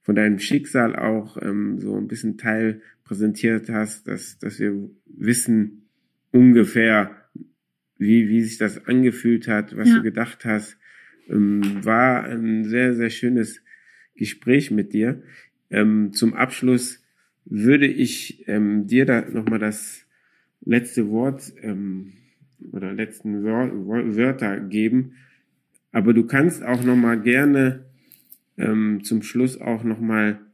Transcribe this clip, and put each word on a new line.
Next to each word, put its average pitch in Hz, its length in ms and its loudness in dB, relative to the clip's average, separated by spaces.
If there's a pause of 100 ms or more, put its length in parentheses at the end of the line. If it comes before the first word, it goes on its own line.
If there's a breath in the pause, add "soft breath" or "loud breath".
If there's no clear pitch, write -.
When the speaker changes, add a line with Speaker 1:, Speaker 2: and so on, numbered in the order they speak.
Speaker 1:
von 104 140 0
deinem 107 240 2
Schicksal 131 560 -2
auch, 110 460 -4
ähm, 101 380 -4
so 101 180 -6
ein 104 100 -6
bisschen 110 300 -6
Teil 110 440 -2 (220 loud breath)
präsentiert 107 680 -2
hast, 107 380 -6
dass, - 320 -12
dass 107 200 -10
wir 101 300 -4 (160)
wissen 110 800 -2 (480)
ungefähr, 113 880 6 (800)
wie, 110 320 4
wie 113 120 4
sich 110 160 -6
das 104 300 -4
angefühlt 117 600 2
hat, 107 300 -4
was 110 120 2
Speaker 2:
Ja. 226 80 4
Speaker 1:
du 226 60 0
gedacht 117 420 -6
hast. 107 320 -4 (520 soft breath)
Ähm, 101 560 0
war 123 380 2
ein 113 420 -2
sehr, 123 300 0
sehr 117 160 -2
schönes 117 500 -2 (540 soft breath)
Gespräch 127 560 0
mit 104 220 -2
dir. 110 280 -2 (480 loud breath)
Ähm, 107 440 2
zum 113 200 0
Abschluss 127 720 -2 (420)
würde 127 420 4
ich, - 600 -4
ähm, 104 400 0
dir 127 180 4
da 123 240 2
nochmal 113 300 -2
das - 480 -8 (560)
letzte 117 460 0
Wort, 131 420 -4 (100)
ähm, 95 520 -10 (580 soft breath)
oder 95 220 -10
letzten 104 500 -8
Wör-, 113 280 -2 (140)
Wör-, 110 300 -4
Wörter 120 460 -2
geben. 110 520 -2 (800 soft breath)
Aber 113 220 2
du 113 120 4
kannst 139 380 0
auch 123 200 -2
nochmal 120 380 4
gerne 131 640 2 (720 soft breath)
ähm, 107 460 -2
zum 110 200 -4
Schluss 127 360 -2
auch 117 240 -6
noch 110 160 -4
mal 110 400 0 (140)